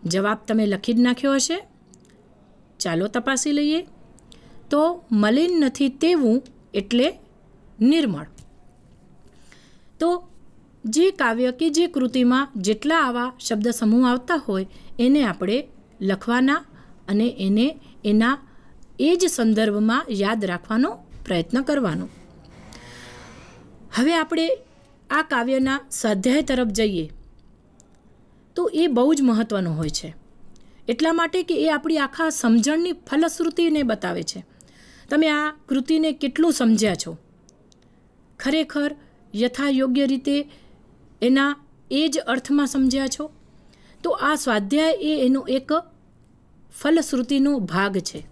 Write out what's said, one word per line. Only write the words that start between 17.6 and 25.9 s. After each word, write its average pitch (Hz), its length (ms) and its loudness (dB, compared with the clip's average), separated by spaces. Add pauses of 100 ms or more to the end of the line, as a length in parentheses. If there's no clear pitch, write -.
એના 220 320 2 (600)
એ 294 160 4
જ 359 120 0
સંદર્ભમાં 220 840 0
યાદ 208 340 -2
રાખવાનો 220 440 -2 (360)
પ્રયત્ન 175 360 -2
કરવાનો. 254 460 -2 (1800)
હવે 269 240 2
આપણે 320 320 0 (640)
આ 294 140 0
કાવ્યના 262 560 0 (120)